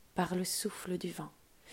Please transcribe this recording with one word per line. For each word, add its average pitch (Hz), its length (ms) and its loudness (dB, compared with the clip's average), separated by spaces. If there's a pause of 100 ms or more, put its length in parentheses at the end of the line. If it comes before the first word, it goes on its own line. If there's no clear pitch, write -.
(160)
par 180 180 4
le 180 100 4
souffle - 540 0
du 170 140 -2
vent 156 200 -6 (420)